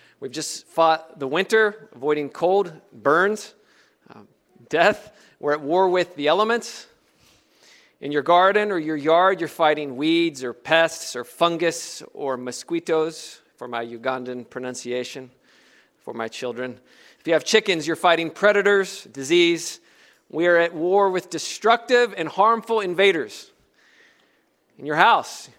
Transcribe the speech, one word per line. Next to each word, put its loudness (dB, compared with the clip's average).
We've -12
just -10
fought 0
the -6
winter, 0
avoiding -2
cold, 0
burns, 0
um, -20
death. 0
We're 0
at -2
war 2
with -2
the -4
elements. 0
In -8
your 0
garden 4
or -2
your -4
yard, 4
you're -4
fighting 0
weeds 0
or -8
pests 0
or -8
fungus -2
or -6
mosquitoes, -6
for -14
my -8
Ugandan -8
pronunciation, -10
for -16
my -8
children. -10
If -20
you 2
have 2
chickens, 0
you're -4
fighting 2
predators, 0
disease. 0
We -2
are 6
at 2
war 2
with -4
destructive 0
and -6
harmful 0
invaders. 0
In -16
your -4
house, 2